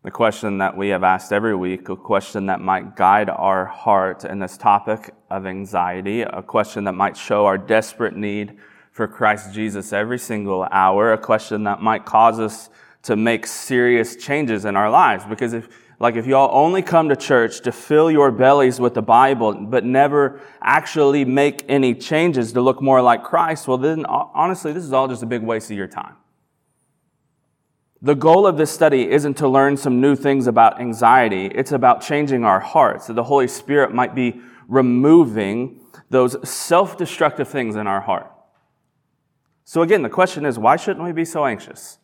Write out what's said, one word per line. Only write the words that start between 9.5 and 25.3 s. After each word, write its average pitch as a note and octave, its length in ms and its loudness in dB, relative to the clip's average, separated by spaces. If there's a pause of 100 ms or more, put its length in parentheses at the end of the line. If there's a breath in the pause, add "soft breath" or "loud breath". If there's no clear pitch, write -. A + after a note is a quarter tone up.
Jesus G2+ 400 -6
every A2 260 -4
single G2 540 -6
hour, G2 400 2
a A2 60 2
question G#2+ 460 -2
that G2+ 180 -6
might G#2+ 220 -2
cause A2+ 360 2
us A2 300 -8 (320 soft breath)
to A2 140 -2
make A2+ 300 -2
serious A#2+ 680 0
changes C3 500 -4
in G2+ 120 -4
our G#2 140 2
lives. A#2+ 340 0
Because A2 300 -6
if, A2+ 140 -12 (300 soft breath)
like, A#2 160 0
if A2+ 120 -4
y'all C3+ 260 4
only E3+ 300 2
come E3 260 0
to C#3+ 80 2
church A#2 460 0
to A#2+ 100 -4
fill D3+ 380 2
your D3 200 4
bellies B2+ 480 4
with B2 160 0
the - 80 -2
Bible, A#2 520 4
but G#2+ 300 -2
never C#3 560 2 (200 loud breath)
actually C#3+ 640 2
make C#3 440 0
any C3 260 2
changes C3+ 580 -2
to B2 80 0
look B2 200 0
more C3+ 220 4
like A#2+ 220 2
Christ, E3 420 -4
well, B2+ 120 -2
then, D#3 300 -2
ho-, C#3+ 260 -4
honestly, D#3+ 380 -4
this F3 120 -8
is C#3+ 80 -8
all C3+ 160 2
just B2 140 -8
a B2 40 -8
big A#2 160 -6